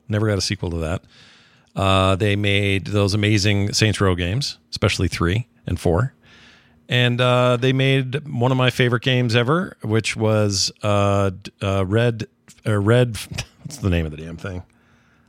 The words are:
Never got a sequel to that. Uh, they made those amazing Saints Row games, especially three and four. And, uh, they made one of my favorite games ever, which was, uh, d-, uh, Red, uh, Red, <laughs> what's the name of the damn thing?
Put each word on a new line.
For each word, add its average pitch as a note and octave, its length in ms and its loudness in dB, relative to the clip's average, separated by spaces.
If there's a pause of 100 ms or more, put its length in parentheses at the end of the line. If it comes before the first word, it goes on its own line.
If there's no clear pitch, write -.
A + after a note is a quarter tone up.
(100)
Never G#2+ 160 0
got G#2+ 100 2
a F#2 60 -2
sequel F#2+ 300 -4
to E2+ 40 -6
that. E2 260 -4 (720)
Uh, F#2+ 420 2
they G2+ 200 0
made G2+ 520 0
those G2+ 260 2
amazing G#2 580 2
Saints G#2+ 280 2
Row F#2+ 140 2
games, F2+ 440 -4 (120)
especially - 380 -2
three F2 400 -2 (180)
and F2 140 -4
four. F#2 320 0 (760)
And, B2 320 0
uh, B2 380 2
they C3 160 0
made C3+ 560 0
one C3+ 240 0
of C3 60 0
my B2+ 100 2
favorite B2 340 0
games B2 320 0
ever, C#3+ 460 0
which G#2+ 360 -2
was, G#2+ 540 0 (120)
uh, G2+ 480 2
d-, F#2 200 -14 (120)
uh, G2 240 0
Red, A2+ 400 0 (400)
uh, G#2+ 120 0
Red, A2+ 380 2
<laughs> - 460 -12
what's - 160 -14
the G#2 100 0
name E2+ 160 2
of D#2 60 -6
the D2 80 -14
damn E2 180 -12
thing? F#2 280 -10 (640)